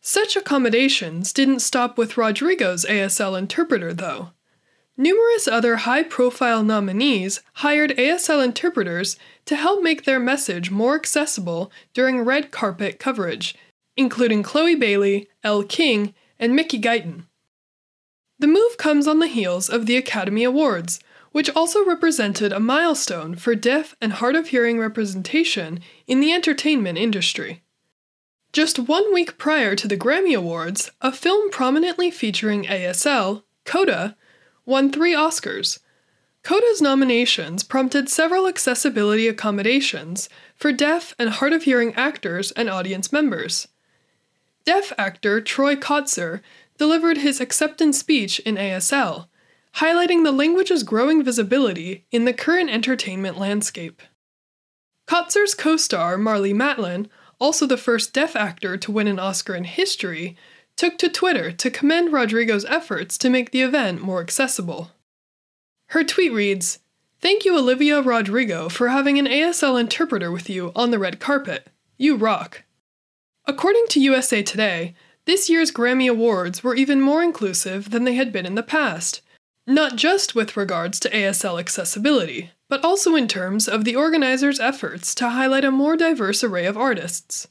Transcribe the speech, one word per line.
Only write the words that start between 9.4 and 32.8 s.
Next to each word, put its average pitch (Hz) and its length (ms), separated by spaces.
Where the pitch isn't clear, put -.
to 294 100
help 359 260
make 320 220
their 262 160
message 220 500
more 226 240
accessible 196 800
during 254 280
red 269 320
carpet 196 480
coverage, 180 560
including 226 480
Chloe 320 320
Bailey, 202 520
Elle 208 220
King, 208 500
and 233 160
Mickey 311 260
Guyton. 220 440
The 285 80
move 427 320
comes 294 300
on 311 100
the 330 80
heels 190 420
of 233 180
the 240 100
Academy 214 480
Awards, 247 560
which 302 240
also 339 280
represented 240 680
a 202 80
milestone 233 760
for 233 220
deaf 262 440
and 220 120
hard 247 240
of 330 100
hearing 233 320
representation 202 1000
in 262 140
the 311 120
entertainment 294 640
industry. 190 640
Just 302 260
one 339 340
week 349 240
prior 269 380
to 202 140
the 196 80
Grammy 311 400
Awards, 170 640
a 262 100
film 392 400
prominently 339 580
featuring 214 580
A 185 180